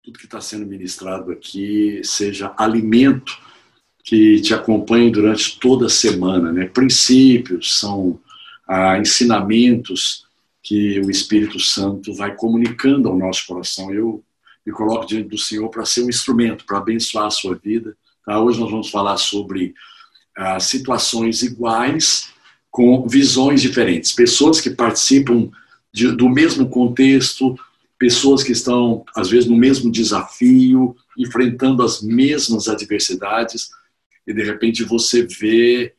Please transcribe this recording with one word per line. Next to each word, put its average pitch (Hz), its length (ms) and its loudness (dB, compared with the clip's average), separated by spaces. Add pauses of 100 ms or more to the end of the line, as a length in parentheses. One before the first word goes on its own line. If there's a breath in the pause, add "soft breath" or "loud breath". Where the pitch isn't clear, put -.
tudo 113 160 -20
que - 80 -20
tá 107 140 -18
sendo 107 260 -12
ministrado 92 640 -12
aqui 104 720 -4
seja 98 540 -6
alimento 113 800 2 (640 soft breath)
que 107 380 6
te - 120 -2
acompanhe 113 600 2
durante 107 480 0
toda 127 260 2
a 107 40 -2
semana, 92 600 0
né? 90 160 -2
Princípios, 127 1120 4
são, 98 400 -2 (480 loud breath)
ah, 95 320 0
ensinamentos 113 1300 0 (340)
que 104 400 -2
o 98 80 -2
Espírito 104 520 -2
Santo 101 540 -4
vai 101 200 -8
comunicando 117 760 0
ao 92 80 -2
nosso 92 300 -4
coração. 92 480 -10
Eu 107 300 -6 (420 soft breath)
me 104 60 -10
coloco 113 340 -4
diante 107 220 -6
do 107 100 -10
Senhor 110 300 -6
pra 113 160 -10
ser - 180 -2
um 123 60 -2
instrumento, 117 560 -2
pra 101 140 -6
abençoar 113 480 -4
a 104 40 -6
sua 92 240 -6
vida, 110 420 -6 (300)
tá? 104 140 -2
Hoje 117 180 2
nós 113 140 -4
vamos 110 180 -8
falar 101 280 -4
sobre, 95 540 -6 (640 soft breath)
ah, 95 220 -4
situações 117 840 -4
iguais 120 920 -2 (380 soft breath)
com 123 360 4
visões 131 560 2
diferentes. 98 480 0
Pessoas 143 500 4
que 123 100 -4
participam 120 800 2 (440 soft breath)
de, 113 180 0
do 123 180 2
mesmo 139 400 2
contexto, 131 880 2 (420 loud breath)
pessoas 127 460 2
que 123 80 -2
estão, 120 520 0 (120)
às - 120 -4
vezes, 117 220 4
no 117 60 6
mesmo 123 340 4
desafio, 123 1040 2 (220)
enfrentando 123 640 0
as - 180 -2
mesmas 117 680 0
adversidades, 104 1040 -6 (540 soft breath)
e, 107 80 -10
de 104 120 -4
repente, 110 400 -2
você 117 420 0
vê 120 720 0